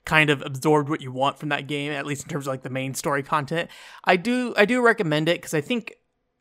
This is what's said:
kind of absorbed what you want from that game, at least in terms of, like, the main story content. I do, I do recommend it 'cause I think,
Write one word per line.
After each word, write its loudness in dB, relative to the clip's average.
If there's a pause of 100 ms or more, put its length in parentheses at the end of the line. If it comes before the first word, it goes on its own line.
kind 4
of 0
absorbed 2
what -4
you -10
want -2
from -6
that -2
game, -4
at -6
least -8
in -16
terms -6
of, -4
like, -6
the -12
main -6
story -2
content. -4 (320)
I 6
do, -2
I 6
do 2
recommend 4
it 0
'cause -6
I 2
think, -6 (460)